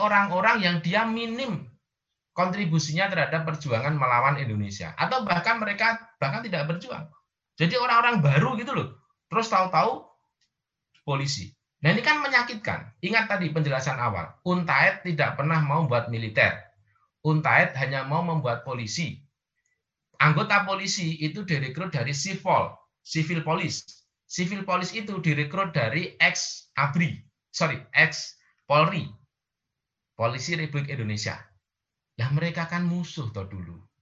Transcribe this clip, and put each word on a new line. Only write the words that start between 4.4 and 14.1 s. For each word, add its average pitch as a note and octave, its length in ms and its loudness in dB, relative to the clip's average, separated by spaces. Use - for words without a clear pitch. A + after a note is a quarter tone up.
Atau B3+ 320 -2
bahkan F#3+ 320 2
mereka A3 400 0
bahkan C#3+ 240 -2
tidak D#3+ 240 -2
berjuang. E3+ 400 -8
Jadi E3+ 160 2
orang-orang A#3+ 480 4
baru E3 400 4
gitu B3 160 -2
loh. - 160 -4
Terus A3 240 0
tahu-tahu F#3 560 2
polisi. C#3 480 -2
Nah, D3+ 80 6
ini G#3 80 4
kan D4+ 240 2
menyakitkan. A#3+ 800 -2
Ingat A3 240 2
tadi F3+ 240 -2
penjelasan C#3 480 0
awal, G2+ 480 -4